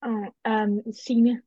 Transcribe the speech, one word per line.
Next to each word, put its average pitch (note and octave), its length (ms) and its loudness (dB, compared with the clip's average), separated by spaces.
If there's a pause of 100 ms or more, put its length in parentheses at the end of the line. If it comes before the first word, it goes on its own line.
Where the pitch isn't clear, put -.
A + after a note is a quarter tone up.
Oh, G#3+ 240 -4 (180)
um, G#3 380 0 (100)
Signe. A#3 540 2